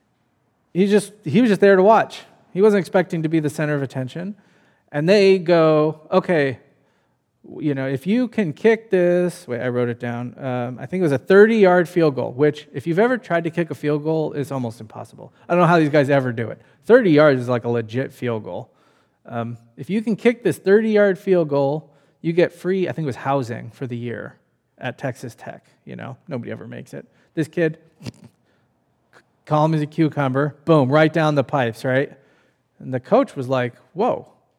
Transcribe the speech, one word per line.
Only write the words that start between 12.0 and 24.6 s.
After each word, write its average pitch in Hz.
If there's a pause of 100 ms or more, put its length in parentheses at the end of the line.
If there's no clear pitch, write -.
goal, 117
which 147
if 135
you've 165
ever 247
tried 170
to 170
kick 165
a 131
field 147
goal, 156
it's 139
almost 123
impossible. 110 (140)
I 170
don't 175
know 170
how 170
these 156
guys 143
ever 131
do 113
it. 113 (240)
Thirty 220
yards 143
is, 120
like, 120
a 120
legit 117
field 113
goal. 98 (540)
Um, 117 (200)
if 131
you 208
can 220
kick 240
this 156
thirty-yard 208
field 175
goal, 139 (300)
you 170
get 170
free, 185
I -
think 160
it 151
was 120
housing 120
for -
the 120
year 113 (400)